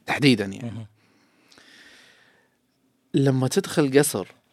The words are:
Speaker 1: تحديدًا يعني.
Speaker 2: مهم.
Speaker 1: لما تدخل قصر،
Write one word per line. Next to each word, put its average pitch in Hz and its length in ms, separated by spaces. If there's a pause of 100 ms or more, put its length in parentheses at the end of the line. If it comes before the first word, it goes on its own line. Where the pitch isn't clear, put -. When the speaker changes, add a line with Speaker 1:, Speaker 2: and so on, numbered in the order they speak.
Speaker 1:
تحديدًا 120 380
يعني. 101 260
Speaker 2:
مهم. 107 160 (2250)
Speaker 1:
لما 131 340
تدخل 143 500
قصر، 113 300 (240)